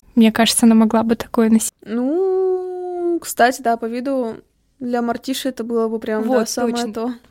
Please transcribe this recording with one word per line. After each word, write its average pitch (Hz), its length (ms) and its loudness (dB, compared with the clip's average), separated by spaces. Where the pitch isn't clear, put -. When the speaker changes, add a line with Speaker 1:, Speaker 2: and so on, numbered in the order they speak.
Speaker 1:
Мне 220 160 6
кажется, 226 360 2
она 226 80 8
могла 220 280 4
бы 226 120 2
такое - 340 0
носить. 220 240 2
Speaker 2:
Ну, 359 1400 -2
кстати, 254 420 0
да, 233 140 0
по 233 100 -10
виду 247 520 -4
для 240 220 -2
Мартиши 240 480 -4
это 247 160 -8
было 226 240 0
бы 226 100 -4
прям, 220 220 -4
да, 226 80 -2
Speaker 1:
Вот, 226 200 2
Speaker 2:
самое 240 260 -2
Speaker 1:
точно. 240 180 -4
Speaker 2:
то. 233 200 -6